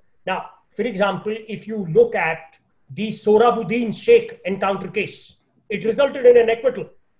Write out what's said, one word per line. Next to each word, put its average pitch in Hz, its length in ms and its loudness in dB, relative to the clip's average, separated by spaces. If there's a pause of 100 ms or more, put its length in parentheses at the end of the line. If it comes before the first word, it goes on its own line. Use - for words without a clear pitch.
(280)
Now, 185 220 -6 (200)
for - 120 -6
example, 202 520 -2 (140)
if 208 180 -12
you 208 200 -8
look 226 280 4
at 165 420 -6 (380)
the 214 140 -6
Sohrabuddin 220 840 2
Sheikh - 520 2
encounter 190 440 -4
case, - 480 -10 (320)
it 196 160 -8
resulted 269 400 0
in 240 120 8
an 226 140 4
acquittal, 233 380 -4 (300)